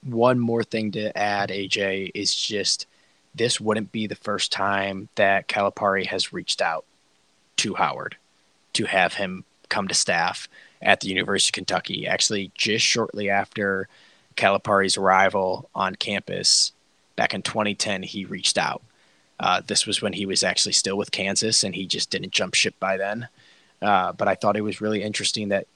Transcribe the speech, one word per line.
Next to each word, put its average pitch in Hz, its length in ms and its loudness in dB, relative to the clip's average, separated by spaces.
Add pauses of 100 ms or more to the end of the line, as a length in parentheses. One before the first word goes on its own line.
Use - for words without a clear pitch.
one 123 360 4
more 117 260 2
thing 107 260 -2
to 107 260 -4
add, 101 340 0
A 98 180 -4
J, 98 440 -2
is 101 220 0
just - 500 -2 (500)
this 110 260 0
wouldn't 107 300 0
be 110 160 -4
the 98 80 -6
first - 360 -4
time 98 640 0
that 98 340 4
Calipari 98 600 2
has - 260 -4
reached 87 300 -4
out 82 200 -2 (720)
to 104 180 -2
Howard 69 420 -2 (560)
to 110 120 0
have 92 280 2
him 92 320 -6 (240)
come 98 180 0
to 92 60 -4
staff - 560 0 (320)
at - 180 4
the 101 100 -4
University 95 400 2
of - 40 -4
Kentucky. 98 540 -4
Actually, 95 480 -2
just 113 280 0
shortly 104 460 0
after 98 580 0 (480)
Calipari's 98 600 4
arrival 95 800 2
on 98 200 0
campus - 760 0 (440)
back - 200 0
in 95 80 -6
twenty 104 320 -2
ten, 98 260 -4
he 95 240 -8
reached 95 320 -2
out. 78 240 -2 (580)
Uh, 92 260 2
this - 200 0
was 104 160 -2
when 101 120 -2
he 98 120 -4
was 95 160 0
actually 92 320 0
still 98 240 0
with - 140 -4
Kansas, 101 520 0
and 95 120 -4
he 95 100 -6
just - 240 -4
didn't 92 220 -6
jump 92 240 -2
ship - 240 2
by 95 180 0
then. 107 300 -4 (520)
Uh, 95 320 2
but 101 160 0
I 98 80 4
thought 104 220 2
it 107 40 -2
was 104 200 -4
really 107 220 0
interesting 104 460 -2
that 98 260 0